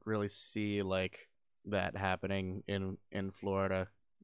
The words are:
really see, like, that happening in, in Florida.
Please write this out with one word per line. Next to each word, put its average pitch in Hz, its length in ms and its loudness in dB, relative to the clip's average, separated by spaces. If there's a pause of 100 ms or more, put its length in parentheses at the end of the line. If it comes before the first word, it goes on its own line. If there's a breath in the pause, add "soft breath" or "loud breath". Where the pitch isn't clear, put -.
really 104 240 2
see, 104 540 0
like, 95 460 0 (380)
that 95 320 0
happening 95 720 0
in, 98 300 0 (140)
in 98 200 -2
Florida. 95 560 0 (360)